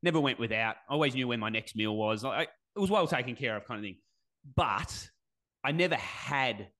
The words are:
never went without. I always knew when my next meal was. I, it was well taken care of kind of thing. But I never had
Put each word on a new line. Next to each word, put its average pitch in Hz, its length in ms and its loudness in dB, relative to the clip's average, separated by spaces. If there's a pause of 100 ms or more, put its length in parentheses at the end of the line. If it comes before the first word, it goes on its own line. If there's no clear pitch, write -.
never 165 160 4
went 139 180 2
without. 110 380 0 (120)
I 139 60 -2
always 147 220 2
knew 131 120 0
when 120 120 0
my 107 100 0
next 110 260 -4
meal 107 200 0
was. 107 280 0
I, 135 200 0
it - 60 -4 (300)
was 190 120 2
well 190 160 4
taken 127 280 -2
care 110 220 -2
of 101 80 -8
kind 110 140 -8
of 104 40 -8
thing. 95 140 -10 (580)
But 104 540 -2 (540)
I 139 80 2
never 165 240 2
had 127 720 -4 (120)